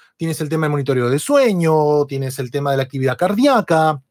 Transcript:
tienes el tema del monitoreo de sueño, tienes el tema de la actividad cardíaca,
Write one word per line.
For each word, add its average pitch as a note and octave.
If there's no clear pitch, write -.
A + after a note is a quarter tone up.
tienes E3
el D3+
tema D#3+
del D3+
monitoreo B2+
de C#3
sueño, D#3+
tienes C3+
el B2+
tema C#3+
de C3+
la C3
actividad C3
cardíaca, F#3